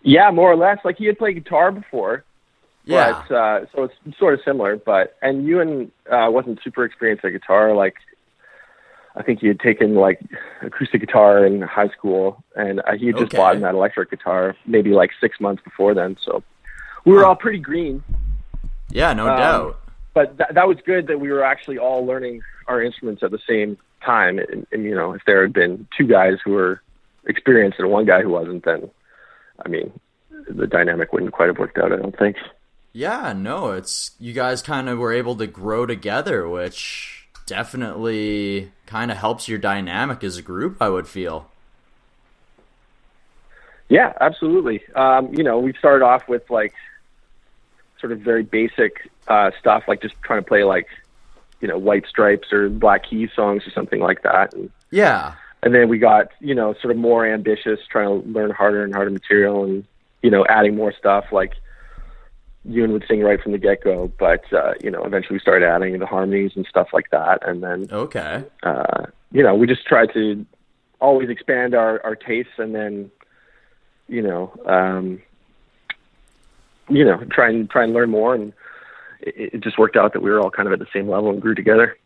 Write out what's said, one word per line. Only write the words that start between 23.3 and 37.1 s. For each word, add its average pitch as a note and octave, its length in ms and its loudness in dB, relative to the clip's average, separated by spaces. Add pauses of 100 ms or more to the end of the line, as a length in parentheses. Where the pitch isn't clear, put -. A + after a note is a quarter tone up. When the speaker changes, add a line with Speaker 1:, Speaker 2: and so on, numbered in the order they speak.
Speaker 1:
the G#2+ 160 -8
same G#2 300 -2 (260)
time, G2 360 2
and, - 320 -8
and, G#2+ 120 -6
you G#2 120 -4
know, F2+ 180 -4
if G2+ 120 -14
there G2 160 4
had F#2+ 120 0
been F2+ 320 -2 (100)
two - 120 0
guys F#2+ 380 4
who G2+ 80 -2
were F#2+ 280 -2 (440)
experienced A2 540 2
and F#2 120 0
one G#2+ 140 2
guy F#2 160 6
who G2+ 80 -2
wasn't, F2 340 -6
then, E2 260 -4 (760)
I - 60 -10
mean, E2 220 -6 (560)
the - 180 -6
dynamic E2+ 460 -2
wouldn't F2+ 220 -4
quite - 140 2
have F2+ 120 -2
worked - 180 -6
out, F2+ 140 0
I F#2+ 60 -2
don't G2 200 -10
think. G2+ 200 0 (560)
Speaker 2:
Yeah, F3 400 -8
no, A2+ 380 -6
it's, - 480 -10
you A#2+ 140 -14
guys B2+ 300 -4
kind C3+ 260 -8
of A#2+ 80 -6
were A#2 140 -4
able A#2+ 240 -4
to G#2+ 100 -6
grow G#2+ 400 -6
together, A2+ 640 -4
which - 800 -10 (180)